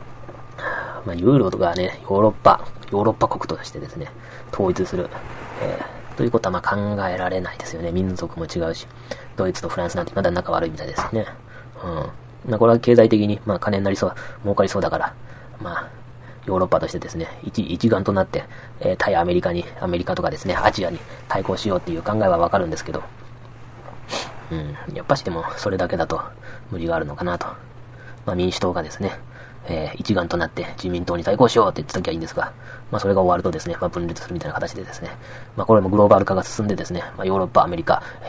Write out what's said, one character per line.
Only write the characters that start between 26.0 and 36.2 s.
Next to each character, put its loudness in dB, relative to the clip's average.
と -2
無 -4
理 -2
が 2
あ 0
る -2
の -8
か -6
な -2
と。 -8
ま -2
あ、 -2
民 2
主 -6
党 2
が -2
で -10
す -8
ね、 -2
え -4
ー、 -10
一 0
丸 2
と 0
な 0
っ -10
て -6
自 -6
民 -2
党 -2
に -4
対 4
抗 8
し 2
よ 8
う 4
っ -2
て -4
言 -8
っ -10
て -8
た 0
時 -4
は -2
い -2
い -4
ん -6
で -6
す -12
が、 -2
ま 0
あ、 0
そ 2
れ 4
が 6
終 6
わ 6
る -2
と 2
で -2
す -6
ね、 -2
ま 0
あ、 -2
分 -2
裂 -6
す -12
る -6
み -4
た -6
い -4
な -6
形 -4
で -8
で -12
す -10
ね、 -8
ま 0
あ、 0
こ 10
れ 10
も 2
グ 4
ロ 10
ー 4
バ 10